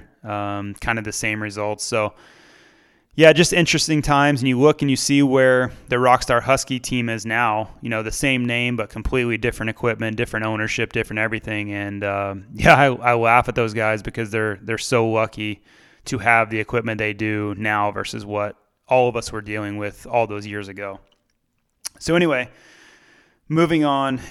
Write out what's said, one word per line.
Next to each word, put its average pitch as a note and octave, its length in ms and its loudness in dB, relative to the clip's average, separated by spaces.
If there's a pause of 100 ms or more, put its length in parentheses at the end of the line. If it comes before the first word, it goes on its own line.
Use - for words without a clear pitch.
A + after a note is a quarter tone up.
(240)
Um, G2+ 520 -6
kind A#2 240 -4
of G#2 60 -8
the G#2+ 60 -10
same G#2+ 300 -4
results. G#2 420 -6
So, G#2+ 300 -2 (1000)
yeah, D#3 180 10
just D#3+ 180 4
interesting D#3+ 520 2
times. C#3+ 380 4
And C#3 60 0
you B2 120 2
look D3 240 4
and C#3 80 2
you B2+ 60 0
see C#3+ 260 4
where B2+ 480 4 (160)
the B2 80 -2
Rockstar B2 440 4
Husky B2+ 400 0
team A#2+ 300 -4
is A2 160 -6
now. A2 460 -2 (100)
You A#2 80 -10
know, A2 140 -4
the G#2+ 80 -6
same C3 340 -2
name, A#2+ 300 -2
but B2+ 160 -6
completely A#2 480 -2
different A2+ 320 -4
equipment, A2 460 -4
different A2+ 280 -4
ownership, A2 480 -4
different G#2+ 260 -4
everything. G#2+ 540 -4
And, G2+ 300 -6
uh, G2 400 -4
<laughs> - 100 -20
yeah, - 220 4
I, C#3 180 6
I A#2+ 220 0
laugh A#2 340 4
at A2 60 -4
those A2+ 180 0
guys G#2+ 300 -2
because A2+ 260 -8
they're, G#2+ 320 -4
they're A2+ 160 -6
so A#2 320 0
lucky A2 540 -4 (420)
to B2+ 140 -4
have A2+ 320 2
the A2 80 -2
equipment A2+ 400 -2
they G#2+ 140 -2
do G#2 440 -4
now G#2 340 0
versus G#2 320 -8
what G#2 320 -6 (320)
all B2+ 220 4
of A2+ 60 -4
us A2+ 160 -6
were A2 100 -8
dealing G#2 360 -8
with G#2 280 -10
all A#2 220 0
those G#2 180 -10
years G#2 220 -10
ago. G2 320 -12 (960)
So - 180 -2
anyway, C#3 340 2 (1000)
moving D#3+ 340 2
on. C3+ 480 0